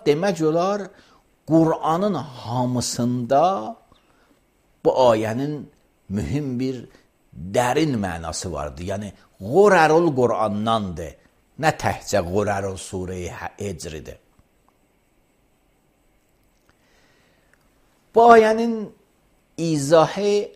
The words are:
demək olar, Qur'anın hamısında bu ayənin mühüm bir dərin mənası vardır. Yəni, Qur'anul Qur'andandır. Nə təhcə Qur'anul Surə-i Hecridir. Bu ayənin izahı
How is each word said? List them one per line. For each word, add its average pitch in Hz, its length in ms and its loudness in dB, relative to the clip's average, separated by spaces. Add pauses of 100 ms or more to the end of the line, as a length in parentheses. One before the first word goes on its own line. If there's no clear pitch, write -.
demək 160 400 0
olar, 180 420 -2 (640)
Qur'anın 165 640 2
hamısında 123 1600 -2 (1080)
bu - 60 4 (100)
ayənin 120 540 2 (540)
mühüm 104 400 -4 (100)
bir 131 220 -4 (520)
dərin 123 640 -2
mənası 85 560 -6
vardır. 73 320 -8
Yəni, 98 280 -8 (280)
Qur'anul 165 760 6
Qur'andandır. 107 1000 -2 (420)
Nə 151 180 0
təhcə 101 480 -4
Qur'anul 98 560 -4
Surə-i 90 500 -10
Hecridir. 85 840 -12 (4000)
Bu 233 160 8
ayənin 226 420 6 (840)
izahı 160 760 2 (240)